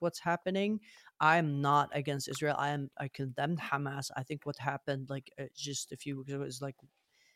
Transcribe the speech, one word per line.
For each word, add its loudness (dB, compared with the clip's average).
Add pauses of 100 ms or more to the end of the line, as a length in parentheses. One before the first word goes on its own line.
what's 0
happening. 0 (400)
I 8
am 2
not 6
against -2
Israel. 0
I 2
am, -2
I -4
condemned -2
Hamas. -4
I -4
think -8
what -4
happened, -2
like, -8
uh, -8 (120)
just -6
a -8
few -6
weeks -8
ago -2
is, -6
like, -6 (600)